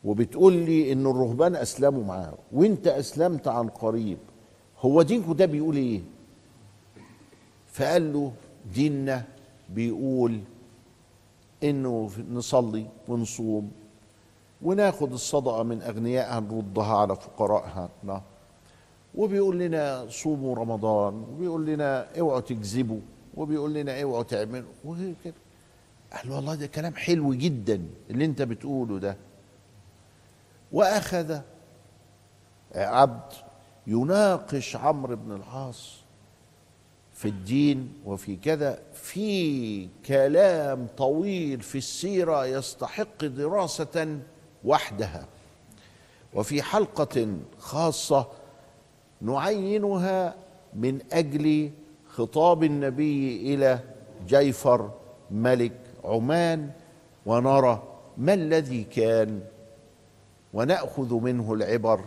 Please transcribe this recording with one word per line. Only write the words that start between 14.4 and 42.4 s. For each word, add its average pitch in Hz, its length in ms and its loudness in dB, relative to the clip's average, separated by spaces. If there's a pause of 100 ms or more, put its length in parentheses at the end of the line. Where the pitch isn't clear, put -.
وناخد 180 500 2
الصدقه 123 500 0
من 117 200 -4
اغنيائها 120 580 -2
نردها 104 560 -2
على 98 200 4
فقرائها، 95 720 -2 (1200)
وبيقول 196 440 2
لنا 147 520 -2
صوموا 135 460 -4
رمضان، 107 580 2
وبيقول 156 520 -6
لنا 147 540 -2
اوعوا 139 200 2
تكذبوا، 110 600 -4 (340)
وبيقول 151 400 -4
لنا 139 280 -4
اوعوا 120 200 -2
تعملوا"، 113 500 -6 (120)
وكده. 170 500 -10 (760)
قال - 160 -12
له: 135 60 -8
"والله 143 200 -4
ده 147 120 -8
كلام 156 280 -6
حلو 151 400 0
جدًا 113 480 0 (280)
اللي 131 140 0
انت 143 180 0
بتقوله 120 560 -4
ده". 98 180 -4 (1600)
واخذ 180 680 0 (1400)
عبد 117 580 2 (540)
يناقش 147 920 0
عمرو 127 400 -2
بن 107 200 -12
العاص 127 600 -14 (1160)
في - 140 -6
الدين 127 640 0 (140)
وفي 98 300 -8
كذا، 147 460 -2 (120)
في 143 920 -4 (180)
كلام 139 800 4 (100)
طويل 151 640 0
في 135 180 -8
السيرة 165 680 -2